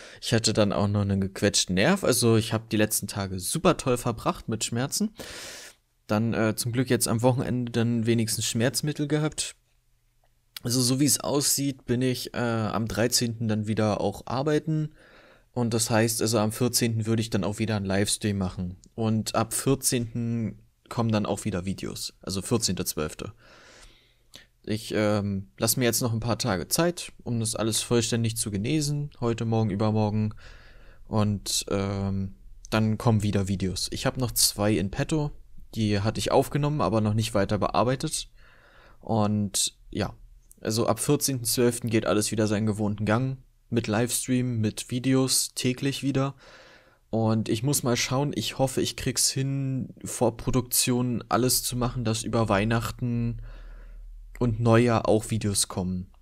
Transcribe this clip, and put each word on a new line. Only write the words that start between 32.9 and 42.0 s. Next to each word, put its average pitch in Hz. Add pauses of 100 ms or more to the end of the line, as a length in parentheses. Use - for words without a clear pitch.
kommen 110
wieder 101
Videos. 95
Ich -
hab 131
noch 117
zwei -
in 95
petto. 147 (420)
Die 104
hatte 110
ich -
aufgenommen, 147
aber 104
noch 107
nicht 110
weiter 101
bearbeitet. 123 (720)
Und 104 (140)
ja, 98 (480)
also 110
ab 113
vierzehnten 139
zwölften 120
geht 110